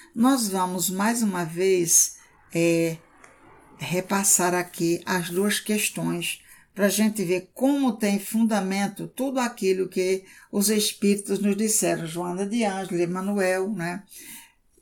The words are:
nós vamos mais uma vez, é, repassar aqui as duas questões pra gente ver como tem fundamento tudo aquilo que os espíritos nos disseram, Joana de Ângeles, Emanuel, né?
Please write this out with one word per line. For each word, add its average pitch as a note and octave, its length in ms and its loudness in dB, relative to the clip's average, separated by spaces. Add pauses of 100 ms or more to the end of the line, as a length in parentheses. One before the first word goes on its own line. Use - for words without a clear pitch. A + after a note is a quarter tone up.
(140)
nós A#3+ 340 2
vamos F#3 420 -2
mais G#3+ 320 0
uma F#3 220 0
vez, F3 720 2 (360)
é, E3 440 2 (800)
repassar F3+ 760 0
aqui E3+ 520 0
as F3+ 240 -2
duas G3 300 0
questões E3+ 840 -4 (320)
pra G3+ 160 4
gente G#3+ 340 0
ver F3+ 300 -2
como C4+ 400 2
tem G3+ 260 0
fundamento G3+ 880 0
tudo C4 320 -4
aquilo F#3+ 500 0
que F#3+ 360 -2 (260)
os G3+ 180 2
espíritos G3+ 680 0
nos G3+ 160 2
disseram, F3+ 500 0
Joana F3 400 -4
de A3+ 180 -2
Ângeles, F#3+ 380 -2
Emanuel, F#3 680 0
né? F3 320 -6 (800)